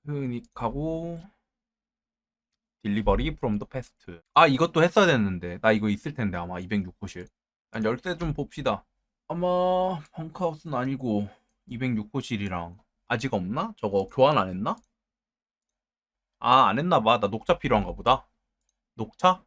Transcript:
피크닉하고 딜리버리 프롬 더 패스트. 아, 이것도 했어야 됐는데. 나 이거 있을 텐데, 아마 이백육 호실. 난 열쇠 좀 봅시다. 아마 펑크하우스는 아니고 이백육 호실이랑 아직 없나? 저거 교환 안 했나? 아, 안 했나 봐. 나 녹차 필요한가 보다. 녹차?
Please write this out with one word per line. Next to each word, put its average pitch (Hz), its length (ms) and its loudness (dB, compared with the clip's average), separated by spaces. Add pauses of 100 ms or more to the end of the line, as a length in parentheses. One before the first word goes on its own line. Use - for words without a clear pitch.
피크닉하고 143 1160 -6 (1600)
딜리버리 104 520 0
프롬 104 240 -2
더 - 60 -8
패스트. - 560 -16 (120)
아, - 140 8
이것도 156 360 2
했어야 185 240 4
됐는데. 92 520 0
나 110 120 4
이거 107 180 2
있을 143 240 -4
텐데, 98 240 -4
아마 90 220 -8
이백육 92 420 -6
호실. 90 260 -12 (440)
난 110 120 -6
열쇠 131 340 -2
좀 165 160 -4
봅시다. 127 520 -6 (420)
아마 180 720 0 (140)
펑크하우스는 160 640 -6
아니고 123 500 -2 (380)
이백육 120 480 -4
호실이랑 98 640 -6 (320)
아직 123 240 -2
없나? 120 440 -4
저거 98 300 0
교환 135 300 4
안 95 120 2
했나? 107 260 -4 (1600)
아, 120 280 6
안 107 120 2
했나 165 220 2
봐. 113 180 4
나 101 80 0
녹차 110 320 0
필요한가 104 340 0
보다. 120 340 0 (680)
녹차? 180 520 0